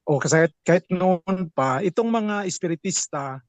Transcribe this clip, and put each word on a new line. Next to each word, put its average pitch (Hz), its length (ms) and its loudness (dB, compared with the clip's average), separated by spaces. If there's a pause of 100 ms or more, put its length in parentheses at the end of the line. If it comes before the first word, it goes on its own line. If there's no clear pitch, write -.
o 143 160 2
kasi 160 240 4 (160)
kahit 175 240 2
noon 185 640 0
pa, 131 320 0
itong 214 240 0
mga 208 400 -2
espiritista 156 1040 -6